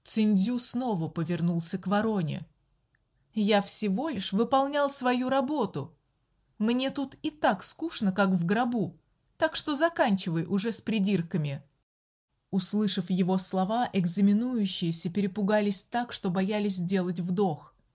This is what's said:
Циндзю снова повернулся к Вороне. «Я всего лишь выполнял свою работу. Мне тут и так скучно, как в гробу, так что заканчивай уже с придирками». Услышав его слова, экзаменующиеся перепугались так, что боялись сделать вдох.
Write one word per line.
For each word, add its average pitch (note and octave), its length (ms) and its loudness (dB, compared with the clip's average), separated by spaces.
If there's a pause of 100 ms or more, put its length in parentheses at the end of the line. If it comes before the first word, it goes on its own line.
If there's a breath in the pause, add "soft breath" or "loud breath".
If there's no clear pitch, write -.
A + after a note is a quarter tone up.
Циндзю G#3+ 560 4
снова A#3 500 0
повернулся E3+ 720 -2
к F#3 80 -14
Вороне. G3+ 600 -2 (840)
«Я G#3 280 4
всего G3+ 480 0
лишь G3 240 -6
выполнял C#4 580 2
свою B3+ 380 2
работу. C4+ 680 -2 (600)
Мне B3 320 0
тут C4+ 320 -6
и D#4 80 -4
так A#3+ 320 0
скучно, - 480 -2
как F#3+ 200 2
в F3 140 0
гробу, A3+ 540 -2 (380)
так D#4+ 180 0
что D4 220 0
заканчивай A#3 680 0
уже G3+ 280 -2
с - 80 2
придирками». F3+ 840 -2 (880)
Услышав G3 600 0
его F#3 280 2
слова, G#3 540 2
экзаменующиеся G3 1160 2
перепугались G3+ 760 0
так, A#3+ 260 -6
что - 200 -4
боялись G3 460 0
сделать F3+ 440 -2
вдох. F3+ 560 -4 (180)